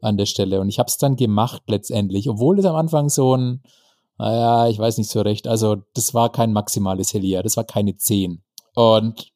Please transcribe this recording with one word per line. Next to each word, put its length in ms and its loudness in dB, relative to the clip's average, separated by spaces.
an 160 0
der 80 0
Stelle. 360 -2
Und 80 -2
ich 100 -6
hab's 180 -2
dann 180 0
gemacht 520 0
letztendlich, 640 -2
obwohl 300 2
es 60 2
am 100 0
Anfang 340 0
so 280 2
ein, 240 -2
naja, 500 2
ich 100 0
weiß 200 0
nicht 120 -2
so 120 0
recht, 260 -2
also 300 2
das 200 -4
war 180 2
kein 220 0
maximales 600 -2
Hell 100 -2
yeah, 180 0
das 160 -2
war 60 -2
keine 320 -2
zehn. 480 -2
Und 600 2